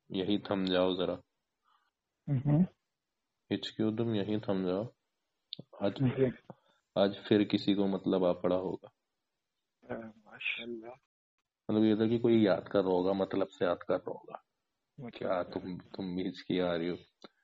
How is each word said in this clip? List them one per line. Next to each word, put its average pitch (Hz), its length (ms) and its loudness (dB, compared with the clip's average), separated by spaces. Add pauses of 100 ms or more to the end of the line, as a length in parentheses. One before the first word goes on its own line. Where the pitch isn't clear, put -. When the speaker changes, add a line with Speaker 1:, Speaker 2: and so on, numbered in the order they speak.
(100)
Speaker 1:
यही 98 280 -2
थम 98 260 -4
जाओ 92 300 2
जरा, 90 240 -4 (1080)
Speaker 2:
हम्म। 147 380 2 (840)
Speaker 1:
हिचकियों 110 460 -2
तुम 117 180 0
यही 104 240 0
थम 95 280 -2
जाओ, 95 260 -2 (920)
आज, 101 200 0
Speaker 2:
जी। 127 300 2 (680)
Speaker 1:
आज 101 180 2 (120)
फिर 104 160 6
किसी 101 300 0
को 98 120 0
मतलब 95 380 2
आ 90 80 4
पड़ा 90 240 0
होगा।" 92 360 -6 (1000)
Speaker 2:
अ, 123 40 -8 (320)
माशाल्लाह। 117 680 -10 (760)
Speaker 1:
मतलब 107 140 4
ये 110 120 6
था 110 120 2
कि 117 100 2
कोई 113 280 6
याद 90 220 2
कर 101 120 2
रहा 92 120 2
होगा, 90 200 2
मतलब 95 340 -2
से - 180 -6
याद 87 180 0
कर - 120 -2
रहा - 160 -6
होगा, - 340 -14 (560)
Speaker 2:
मतलब 120 120 -14
Speaker 1:
"क्या 92 300 -2
Speaker 2:
से। 90 180 -6
Speaker 1:
तुम, 90 160 -8
तुम 90 400 -8
भी 92 80 -2
हिचकी - 340 -4
आ 90 160 2
रही 85 140 -2
हो।" 85 80 -4 (480)